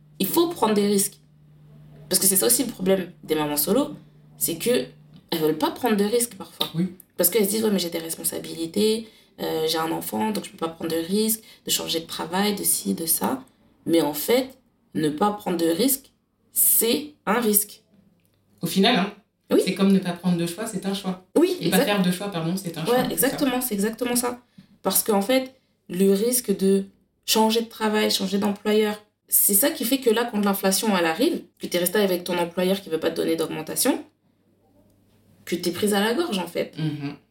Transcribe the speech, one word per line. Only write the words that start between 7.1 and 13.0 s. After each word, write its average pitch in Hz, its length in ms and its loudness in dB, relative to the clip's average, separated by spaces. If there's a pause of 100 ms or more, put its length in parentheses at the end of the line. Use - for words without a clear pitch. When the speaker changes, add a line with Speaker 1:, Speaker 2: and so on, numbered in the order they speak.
Speaker 1:
Parce 175 140 2
qu'elles 220 140 4
se 190 60 0
disent, « 220 140 0
Ouais, 214 60 2
mais 190 80 2
j'ai 170 120 -4
des 170 80 -6
responsabilités, 165 1120 -4 (320)
euh, 160 280 -2
j'ai 165 100 0
un 165 140 -2
enfant, 214 380 -4
donc 196 160 -4
je - 40 -20
peux - 80 -20
pas 165 100 -4
prendre 165 220 -8
de 160 100 -2
risques, 214 420 0 (220)
de 156 60 -8
changer 165 300 -2
de 165 60 -10
travail, 190 500 -2
de 175 80 -8
ci, 196 300 0
de 165 120 -6